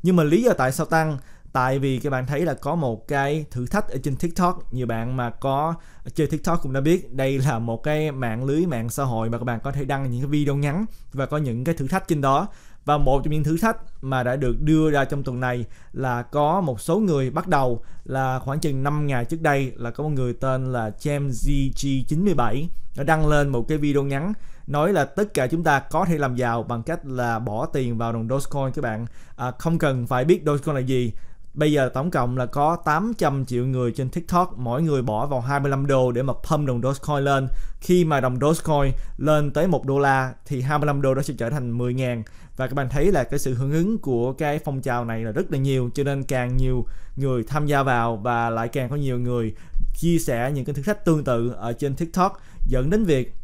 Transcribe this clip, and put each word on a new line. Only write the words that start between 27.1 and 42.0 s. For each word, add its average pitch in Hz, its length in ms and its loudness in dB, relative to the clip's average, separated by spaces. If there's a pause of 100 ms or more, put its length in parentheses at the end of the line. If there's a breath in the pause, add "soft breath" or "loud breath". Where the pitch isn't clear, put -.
bỏ 117 280 -2
tiền 123 320 -2
vào 117 140 -2
đồng 113 160 -4
Dogecoin 135 460 -2
các 147 80 -2
bạn. 113 240 -4 (300 soft breath)
À, 127 220 -4
không 165 200 0
cần 135 280 0
phải 127 180 0
biết 165 220 4
Dogecoin 147 280 0
là 135 60 -2
gì. 127 320 0 (420 soft breath)
Bây 151 180 2
giờ 135 220 4
tổng 143 160 -2
cộng 123 260 0
là 127 100 0
có 151 300 2
tám 175 420 0
trăm 139 260 2
triệu 123 220 -2
người 127 260 0
trên 131 160 -2
TikTok, 180 500 0
mỗi 123 240 -2
người 143 200 2
bỏ 110 240 0
vào 135 140 0
hai 139 200 0
mươi 139 100 0
lăm 139 160 0
đô 131 260 4
để 123 100 0
mà 131 100 0
pump 151 340 0
đồng 120 160 0
Dogecoin 139 420 -2
lên. 135 240 2 (320 loud breath)
Khi 180 240 4
mà 147 160 2
đồng 127 200 0
Dogecoin 143 520 2 (240 loud breath)
lên 151 340 4
tới 147 160 2
một 143 200 2
đô 135 120 2
la 135 360 2 (120)
thì 135 140 -4
hai 143 180 0
mươi 151 80 2
lăm 143 160 0
đô 131 120 4
đó 139 80 0
sẽ 143 160 -4
trở 117 120 -2
thành 120 280 -2
mười 123 160 0
ngàn. 123 280 -2 (340 loud breath)